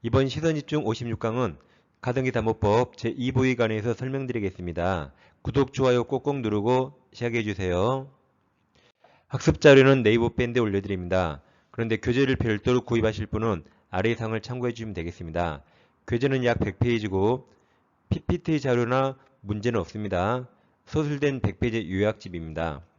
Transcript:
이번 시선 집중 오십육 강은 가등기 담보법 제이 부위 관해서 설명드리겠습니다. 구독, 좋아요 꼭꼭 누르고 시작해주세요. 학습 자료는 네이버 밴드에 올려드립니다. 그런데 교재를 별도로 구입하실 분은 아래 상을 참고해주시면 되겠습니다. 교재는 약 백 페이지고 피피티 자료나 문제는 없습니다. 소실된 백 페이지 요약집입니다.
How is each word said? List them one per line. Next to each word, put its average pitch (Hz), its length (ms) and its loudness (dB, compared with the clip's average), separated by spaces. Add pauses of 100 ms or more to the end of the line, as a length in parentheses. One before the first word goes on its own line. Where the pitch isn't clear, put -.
이번 131 260 4
시선 156 280 0
집중 147 280 -2
오십육 113 360 -4
강은 113 360 -2 (440)
가등기 127 320 -2
담보법 110 640 2
제이 123 340 -2
부위 127 240 2
관해서 110 400 0
설명드리겠습니다. 95 1160 -4 (300)
구독, 135 300 0
좋아요 123 300 2
꼭꼭 135 380 -4
누르고 120 580 0 (140)
시작해주세요. 113 1000 -2 (1160)
학습 - 320 0
자료는 135 420 8
네이버 117 280 4
밴드에 120 300 -2
올려드립니다. 92 800 -2 (300)
그런데 113 280 -4
교재를 131 360 2
별도로 117 460 0
구입하실 110 460 0
분은 104 360 -2 (280)
아래 107 260 0
상을 110 240 -4
참고해주시면 117 520 -6
되겠습니다. 82 680 -6 (460)
교재는 127 360 0
약 117 140 2
백 - 220 -4
페이지고 110 680 0 (600)
피피티 160 520 -2
자료나 127 560 0 (260)
문제는 107 360 -2
없습니다. 104 680 -2 (380)
소실된 147 540 -2
백 - 200 -2
페이지 110 280 -2
요약집입니다. 82 920 -4 (180)